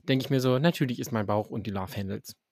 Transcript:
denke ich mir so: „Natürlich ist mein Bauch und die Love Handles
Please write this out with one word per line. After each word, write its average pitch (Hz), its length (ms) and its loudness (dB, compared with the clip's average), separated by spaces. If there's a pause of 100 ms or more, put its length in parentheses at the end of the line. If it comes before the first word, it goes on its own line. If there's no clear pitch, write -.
denke 135 240 0
ich - 60 -4
mir 135 100 4
so: 127 200 4
„Natürlich 143 400 2
ist - 120 -6
mein 110 140 0
Bauch 104 240 0
und 107 160 -6
die 110 60 -4
Love 95 240 -4
Handles 98 400 -8 (160)